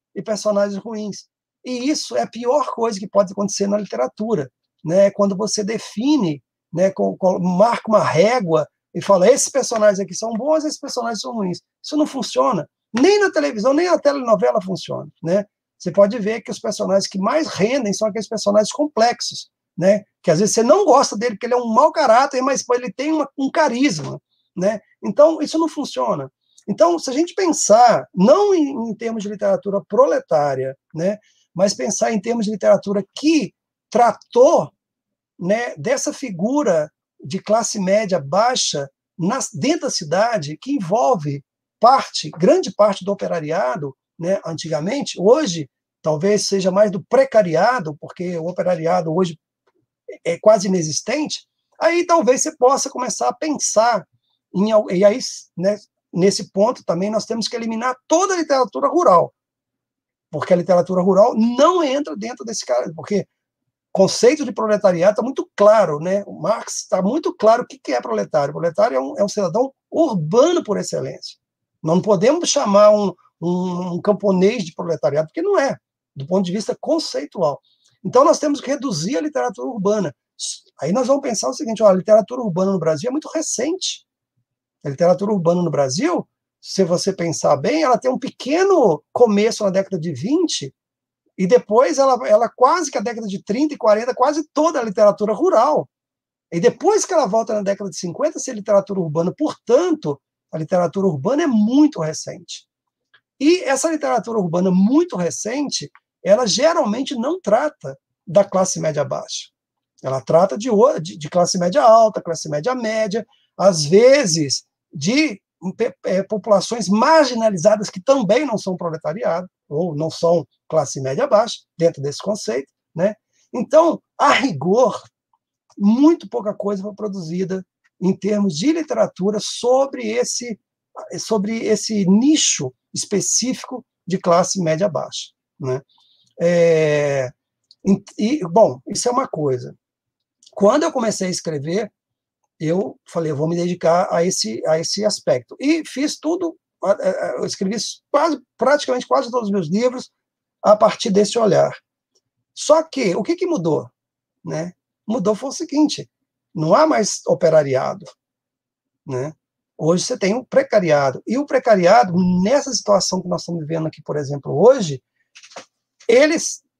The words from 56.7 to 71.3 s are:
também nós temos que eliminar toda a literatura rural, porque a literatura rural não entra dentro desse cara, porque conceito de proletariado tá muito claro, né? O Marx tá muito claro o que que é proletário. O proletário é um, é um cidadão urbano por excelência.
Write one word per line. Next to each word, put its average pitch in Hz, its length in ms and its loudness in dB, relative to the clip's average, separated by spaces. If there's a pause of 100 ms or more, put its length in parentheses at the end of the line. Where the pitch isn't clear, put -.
também 185 280 -4
nós 214 160 -4
temos 233 200 -6
que 240 100 -8
eliminar 226 380 -4 (140)
toda 370 240 2
a 359 60 -2
literatura 269 500 0
rural, 240 460 4 (960)
porque - 240 -2
a - 20 6
literatura 175 460 0
rural 202 320 4
não 277 500 2
entra 294 320 -4
dentro 220 260 -10
desse 214 220 -10
cara, - 320 -2
porque 180 320 -4 (640)
conceito 240 540 4
de 233 60 -8
proletariado 208 640 2
tá 233 60 -2
muito 269 320 -6
claro, 202 440 4
né? 190 280 -4
O - 140 -16
Marx 208 480 -6
tá 185 140 0
muito 302 320 -2
claro 226 280 4
o - 40 -12
que - 120 -20
que - 140 -8
é 240 80 -2
proletário. 175 500 -4
O 151 40 -12
proletário 185 420 0
é - 20 0
um, 269 200 -6
é 202 40 -2
um 202 60 2
cidadão 208 420 -2 (200)
urbano 247 760 2
por 190 140 -4
excelência. - 580 -8 (460)